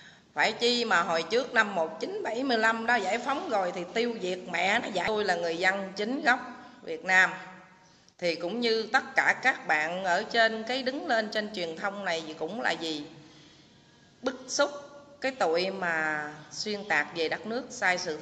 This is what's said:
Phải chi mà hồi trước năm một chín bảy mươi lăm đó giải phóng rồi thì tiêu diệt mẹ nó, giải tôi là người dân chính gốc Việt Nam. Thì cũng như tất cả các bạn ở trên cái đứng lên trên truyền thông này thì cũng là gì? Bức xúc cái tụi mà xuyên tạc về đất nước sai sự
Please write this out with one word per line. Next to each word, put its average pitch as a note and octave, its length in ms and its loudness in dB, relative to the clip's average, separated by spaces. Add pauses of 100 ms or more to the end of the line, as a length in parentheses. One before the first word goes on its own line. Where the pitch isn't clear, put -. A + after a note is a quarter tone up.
(340)
Phải E3+ 180 2
chi A#3+ 320 2
mà F#3 180 4
hồi E3+ 200 2
trước B3 320 0
năm G#3 200 2
một D#3+ 260 -2
chín F#4 240 -6
bảy A#3+ 180 -2
mươi B3+ 160 2
lăm A3+ 280 2
đó A#3+ 80 4
giải G#3 240 0
phóng C#4 300 -4
rồi F#3+ 260 0
thì F3+ 100 -6 (100)
tiêu A#3 280 0
diệt F#3 160 -2 (140)
mẹ F#3 260 2
nó, - 140 -4
giải F#3 160 0
tôi G#3+ 160 2
là F#3 100 4
người E3+ 220 0
dân F#3+ 400 0
chính A#3 260 -2
gốc B3+ 180 4 (460)
Việt D#3+ 180 -8
Nam. F#3 260 6 (880)
Thì F3 160 0
cũng F3+ 260 -4
như A3 320 2
tất - 120 4 (120)
cả D#3 260 4
các C4+ 240 2
bạn E3 380 0
ở F3+ 180 2
trên A3 460 2
cái C4 140 -2
đứng C#4+ 240 -4
lên A3+ 260 2
trên G#3+ 220 -4
truyền E3 220 -4
thông G3+ 280 -4
này E3 220 0
thì D3+ 80 -10
cũng F3 260 -6
là A3+ 100 0
gì? D#3+ 360 -4 (1160)
Bức B3+ 260 -6
xúc - 220 2 (500)
cái C4+ 120 -2
tụi F#3 380 2
mà D#3 580 -2 (220)
xuyên G#3 380 -6
tạc D#3 280 2
về D#3+ 120 0
đất F3 180 -4
nước A#3 240 -4
sai F#3 280 0
sự D#3+ 220 -4